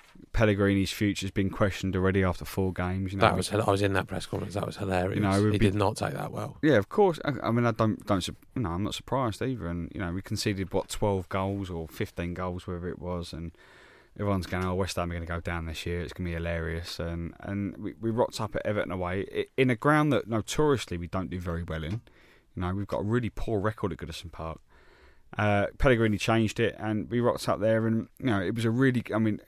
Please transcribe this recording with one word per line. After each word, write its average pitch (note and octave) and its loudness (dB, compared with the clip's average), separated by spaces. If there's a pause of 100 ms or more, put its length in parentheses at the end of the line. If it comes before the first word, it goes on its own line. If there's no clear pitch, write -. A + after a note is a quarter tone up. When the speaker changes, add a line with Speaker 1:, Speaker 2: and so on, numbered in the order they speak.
(340)
Speaker 1:
Pellegrini's G2 4
future's G2 0
been G2 2
questioned F#2+ 0
already F#2+ 4
after F2+ 0
four F#2+ -2
games. F#2 -2
You G2 -4
know, G2 -2
Speaker 2:
That G#2+ 8
Speaker 1:
we F2 0
Speaker 2:
was F#2 -2
hila-, G#2 0
I G2+ 6
was G2+ 2
in G2 4
that F#2+ 2
press - -6
conference. F#2+ -6
That F#2+ -2
was - -8
hilarious. F#2+ 0
Speaker 1:
You G2+ 2
know, G2 4
we've G#2+ 4
Speaker 2:
He G#2 2
Speaker 1:
been G2+ 6
Speaker 2:
did G#2 0
not G2+ 2
take - -2
that - -6
well. - -8
Speaker 1:
Yeah, D3 6
of G2 4
course. F#3+ 4
I, C#3+ 0 (100)
I A2 0
mean, A#2+ 4
I A#2 4
don't, A2+ 2
don't, G2 2
su-, - -6 (200)
you C#3 -2
know, F#2+ 0
I'm F2+ -2
not - -4
surprised B2 -4
either. A#2 -4
And, E2+ -4
you - -8
know, F2 -4
we F#2 -4
conceded, G2 -4
what, F#2+ -2
twelve G2 0
goals G2 -2
or E2 -6
fifteen F2 -6
goals, F2+ -6
wherever F2+ -6
it - -8
was, F2 -6
and E2 -8 (680)
everyone's G2+ 0
going, F#2 -2
"Oh, F#2 0
West F#2+ -2
Ham F2 0
are - -4
gonna E2+ -6
go E2+ -4
down E2+ -6
this E2 -8
year. F2 -2
It's D2 -8
gonna F2+ -4
be E2+ -4
hilarious." E2 -4
And, E2+ -6
and G2+ -4
we, G2+ -6
we A2+ -2
rocked A2+ 0
up A2 -4
at - -2
Everton G#2 0
away F2+ -2 (100)
i-, - 0 (120)
in C3 4
a B2 2
ground D3+ 4
that G#2 0
notoriously A#2 0
we F2 -6
don't F#2+ -4
do F2+ -6
very E2+ -4
well E2 -6
in. G2 -4 (540)
You F#2 -6
know, F2+ -2
we've G2+ -4
got - -2
a D#2 -2
really A2 0
poor - -2
record G#2 -2
at D#2 -8
Goodison D#2+ -10
Park. D#2+ -10 (800)
Uh, G2+ 4 (100)
Pellegrini A2+ 6
changed A2+ 2
it, A2+ 0
and G#2+ -4
we A#2+ 0
rocked - 0
up D#2+ 0
there, A2 4
and, A2+ 0 (120)
you - -4
know, G2+ 2
it F#2 -2
was A#2 0
a A2+ 2
really, B2 4 (140)
I - 2
mean, A2 2